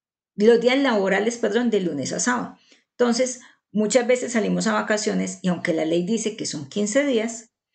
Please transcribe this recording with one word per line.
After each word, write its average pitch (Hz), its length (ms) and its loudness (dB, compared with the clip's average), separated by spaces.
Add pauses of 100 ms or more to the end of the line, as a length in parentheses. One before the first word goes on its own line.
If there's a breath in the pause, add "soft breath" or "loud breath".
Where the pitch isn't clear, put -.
(360)
Los 220 240 6
días 247 180 2
laborales, 214 600 0
perdón, 220 320 0
de 208 100 2
lunes 151 320 -4
a 156 80 -6
sábado. 240 380 -4 (340 soft breath)
Entonces, 240 480 0 (320 loud breath)
muchas 214 340 2
veces 247 280 0
salimos 185 340 0
a 220 60 0
vacaciones 208 680 -2
y 185 60 -2
aunque 175 260 -2
la 160 120 0
ley 170 200 0
dice 220 300 -2
que 151 100 -8
son 147 220 -8
quince 208 380 0
días, 233 460 -4 (240)